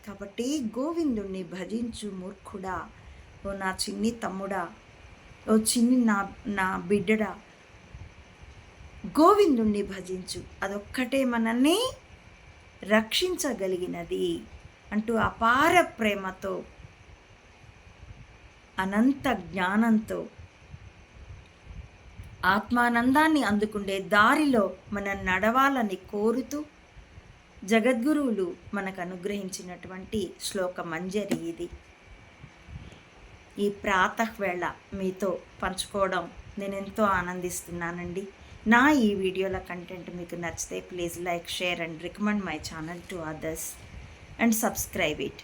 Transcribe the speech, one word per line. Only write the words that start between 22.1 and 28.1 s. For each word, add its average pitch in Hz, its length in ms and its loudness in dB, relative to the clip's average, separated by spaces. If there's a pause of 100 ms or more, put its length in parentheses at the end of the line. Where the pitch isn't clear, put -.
ఆత్మానందాన్ని 240 1000 4
అందుకుండే 202 560 0
దారిలో 214 720 6 (200)
మనం 196 120 -4
నడవాలని 202 880 2
కోరుతూ, 233 720 -2 (1000)
జగద్గురువులు 226 920 2 (180)